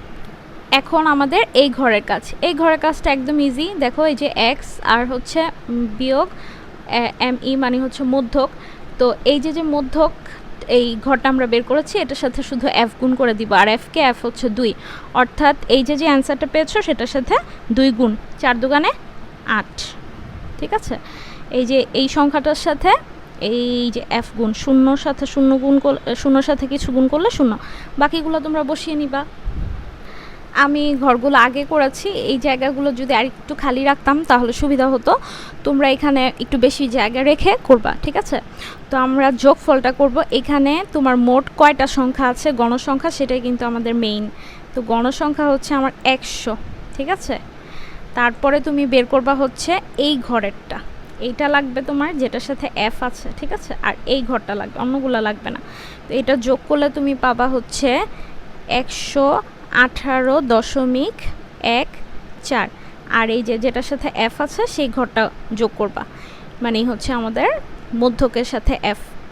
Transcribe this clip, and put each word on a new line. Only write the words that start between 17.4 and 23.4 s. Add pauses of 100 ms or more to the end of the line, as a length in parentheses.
দুই (100)
গুণ, (260)
চার
দুগানে (560)
আট, (840)
ঠিক
আছে? (560)
এই
যে (220)
এই
সংখ্যাটার
সাথে (500)